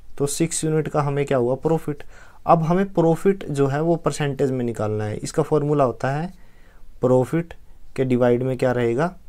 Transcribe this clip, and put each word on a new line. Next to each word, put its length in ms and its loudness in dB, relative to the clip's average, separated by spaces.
तो 100 0
सिक्स 360 -2
यूनिट 240 0
का 140 0
हमें 240 0
क्या 120 0
हुआ? 180 2
प्रॉफिट। 460 -2
अब 160 6
हमें 320 2
प्रॉफिट 520 2
जो 200 2
है 160 0
वो 160 2
परसेंटेज 520 0
में 140 -2
निकालना 400 -2
है। 140 -4
इसका 240 -2
फॉर्मूला 420 2
होता 280 -2
है 200 -4
प्रॉफिट 540 2
के 80 0
डिवाइड 380 4
में 160 -2
क्या 140 2
रहेगा? 420 0